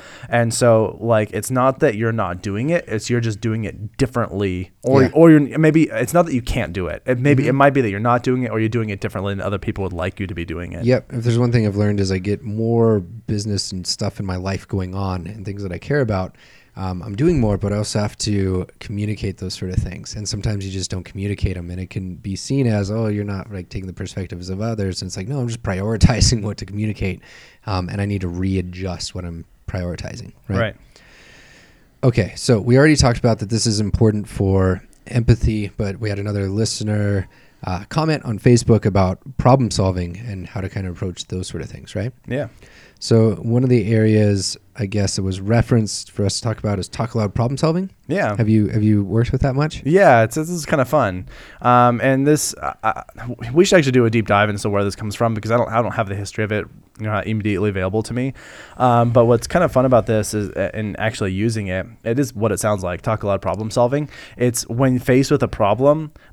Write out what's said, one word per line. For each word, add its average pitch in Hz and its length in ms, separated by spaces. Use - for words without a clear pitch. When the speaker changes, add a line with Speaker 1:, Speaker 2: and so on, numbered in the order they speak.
Speaker 1:
And 117 240
so, 113 480
like, 107 320
it's 110 180
not 131 300
that 131 140
you're 113 180
not 92 280
doing 107 280
it, 170 180
it's 104 220
you're 120 100
just 113 220
doing 113 240
it 95 320
differently, 101 760
or, 135 200
Speaker 2:
Yeah. 120 80
Speaker 1:
or 165 180
you're, 147 300
maybe 156 320
it's 113 220
not 170 140
that 131 60
you 120 80
can't 101 300
do 90 160
it. - 180
It 127 140
maybe, 135 240
Speaker 2:
Mm-hmm. 120 60
Speaker 1:
it 127 40
might 139 200
be 135 80
that 113 80
you're 98 100
not 120 240
doing 127 200
it, 117 60
or 113 120
you're 110 80
doing 110 220
it 98 100
differently 98 320
than 98 80
other 101 180
people 101 240
would 90 80
like 90 300
you 95 60
to 90 60
be 85 120
doing 82 260
it. 85 140
Speaker 2:
Yep. 123 260
If 120 140
there's 117 120
one 123 140
thing 113 160
I've 98 80
learned 104 240
is 95 140
I 95 60
get 98 260
more 113 560
business 104 560
and 90 160
stuff - 320
in 101 80
my 92 80
life 92 320
going 92 260
on 92 320
and 107 180
things 101 200
that 92 80
I 87 80
care 143 220
about. 98 340
Um, 92 260
I'm 104 140
doing 151 240
more, 104 180
but 101 160
I 104 40
also 107 200
have 104 220
to 95 480
communicate 104 600
those 92 160
sort 92 160
of 90 60
things. - 380
And 107 140
sometimes 104 340
you 98 80
just 95 200
don't 92 120
communicate 98 540
'em, 87 140
and 90 100
it 90 80
can 92 280
be 98 180
seen 135 320
as, 104 240
"Oh, 113 160
you're 104 180
not, 101 260
like, 92 180
taking 95 180
the 90 60
perspectives 90 580
of 95 100
others." 104 400
And 92 80
it's - 80
like, 95 100
"No, 143 120
I'm 120 80
just 117 160
prioritizing 107 800
<laughs> - 0
what 104 140
to - 80
communicate. 101 540
Um, 92 240
and 101 100
I 101 60
need 101 160
to 92 60
readjust 90 880
what 92 100
I'm 82 200
prioritizing." 87 640
Right. 98 120
Speaker 1:
Right. 110 160
Speaker 2:
Okay. 120 320
So 117 260
we 120 160
already 151 180
talked 123 240
about 117 200
that 101 100
this 107 160
is 107 140
important 104 480
for 95 560
empathy, 110 720
but 101 220
we 110 100
had 101 100
another 101 300
listener, 104 800
uh, 92 260
comment 156 340
on 113 160
Facebook 117 460
about 95 340
problem 127 340
solving 90 460
and 101 300
how - 140
to 95 80
kind 95 160
of 87 100
approach 92 320
those 92 200
sort - 160
of - 60
things, - 260
right? 104 180
Speaker 1:
Yeah. 127 200
Speaker 2:
So 110 360
one 120 280
of 131 60
the 113 240
areas, 107 640
I 107 120
guess, 101 300
that 101 60
was 95 160
referenced 113 680
for 101 160
us 98 120
to - 40
talk 110 160
about 104 220
is 90 100
talk - 240
aloud 104 220
problem 120 200
solving. 165 360
Speaker 1:
Yeah. 139 300
Speaker 2:
Have 107 120
you, 107 200
have 107 120
you 104 220
worked 110 280
with 131 100
that 135 120
much? 147 320
Speaker 1:
Yeah, 147 380
it's, 107 100
this 156 160
is 170 160
kinda 147 180
fun. 104 440
Um, 120 400
and 135 240
this, 147 340
I, 71 140
I, - 200
we 175 120
should 190 120
actually 135 140
do 123 140
a 113 40
deep 110 160
dive 104 240
into 101 220
where 101 120
this 98 120
comes 104 180
from, 117 220
because 107 160
I 117 60
don't, 120 120
I 113 140
don't 98 100
have 107 160
the 98 60
history 101 280
of 104 80
it, 107 140
you 107 60
know, 107 140
immediately 104 500
available 95 320
to 117 140
me. 127 180
Um, 120 340
but 117 140
what's 117 200
kinda 175 240
fun 127 160
about 127 220
this 107 260
is, 104 160
uh, 92 240
in 107 220
actually 104 380
using 107 340
it, 92 180
it 117 140
is 139 160
what 104 180
it 92 80
sounds 104 240
like, 87 200
talk 110 180
aloud 98 220
problem 107 260
solving. 127 400
It's 123 300
when 127 300
faced 131 320
with 139 140
a 117 40
problem, 139 640